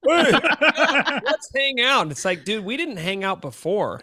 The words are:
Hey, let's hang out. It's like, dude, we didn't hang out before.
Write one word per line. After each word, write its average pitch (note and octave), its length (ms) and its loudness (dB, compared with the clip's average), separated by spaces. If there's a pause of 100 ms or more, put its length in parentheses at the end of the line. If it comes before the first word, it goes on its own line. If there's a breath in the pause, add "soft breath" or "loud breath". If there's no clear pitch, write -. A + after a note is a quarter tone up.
Hey, D#4 300 4
let's D4+ 1200 0
hang C4+ 260 2
out. B3 300 2
It's - 140 -10
like, F#3 200 -2
dude, G#3 200 -4
we A3 120 -6
didn't D4 220 -6
hang F#3+ 260 -6
out F#3+ 160 -4
before. D3+ 640 -4